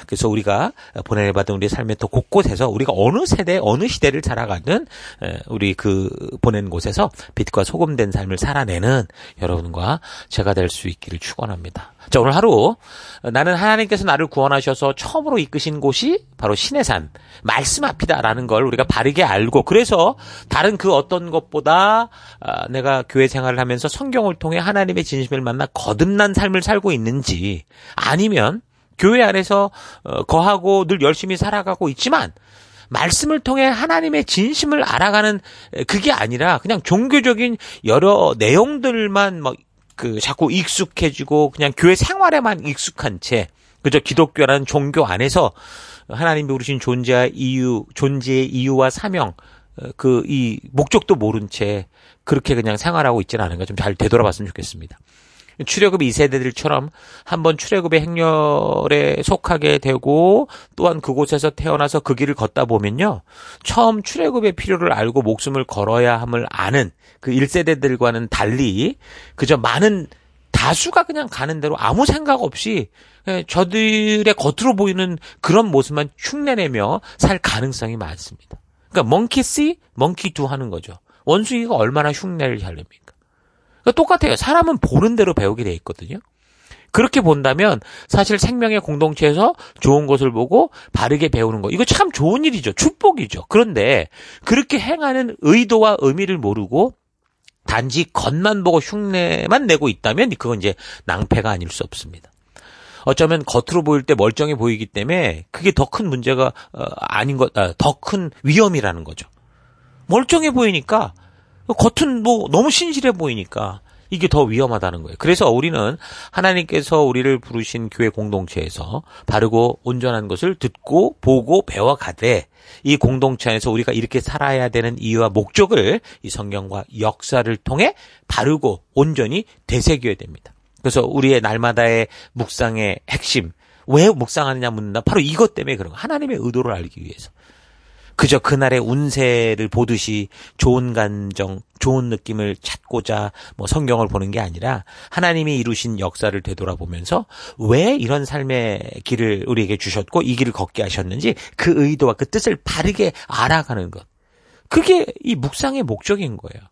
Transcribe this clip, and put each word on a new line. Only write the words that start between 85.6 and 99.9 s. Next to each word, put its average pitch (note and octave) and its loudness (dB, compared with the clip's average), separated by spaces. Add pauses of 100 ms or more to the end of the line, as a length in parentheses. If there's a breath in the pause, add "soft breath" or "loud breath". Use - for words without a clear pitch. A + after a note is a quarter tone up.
돼 F#2 -4
있거든요. F2+ -12 (760 soft breath)
그렇게 B3 0
본다면 D3 2 (280 loud breath)
사실 G3 2
생명의 A3+ 0
공동체에서 D#3 2 (240 loud breath)
좋은 C#3+ 4
것을 C3+ 2
보고 D#3 2 (220 loud breath)
바르게 D3 0
배우는 A2+ 0
거, G2 -2
이거 G#3 0
참 F#4+ 2
좋은 G3+ 2
일이죠. E3 0
축복이죠. - 0
그런데 C3+ 4 (360 loud breath)
그렇게 C4+ 2
행하는 C4 -2
의도와 G#3+ 4
의미를 F3 0
모르고 A2+ 0 (720)
단지 B2+ 0
겉만 F#3 0
보고 E3 4
흉내만 G3+ 0
내고 D3 4
있다면 C3+ 0